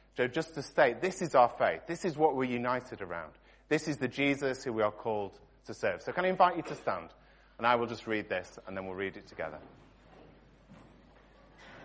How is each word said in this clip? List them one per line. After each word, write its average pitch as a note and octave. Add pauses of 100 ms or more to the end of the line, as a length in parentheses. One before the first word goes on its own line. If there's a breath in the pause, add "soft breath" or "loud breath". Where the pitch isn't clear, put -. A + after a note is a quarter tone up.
(160 soft breath)
So B2
just D#3+
to C#3
state, B2+
this F#3
is D#3
our B2
faith. F#2
This E3+
is D#3
what D3+
we're B2+
united A#2+
around. E2+ (360 soft breath)
This D#3
is D3
the C3
Jesus C#3
who B2
we A2
are G#2
called G#2 (280)
to A2
serve. F#2
So B2+
can F3+
I F#3
invite F3+
you D#3
to D3+
stand? F2+ (480 soft breath)
And A2+
I B2
will A#2
just A2+
read G#2+
this, F#2
and F#2+
then F#2+
we'll F#2
read F#2+
it G2
together. D#2 (2250 loud breath)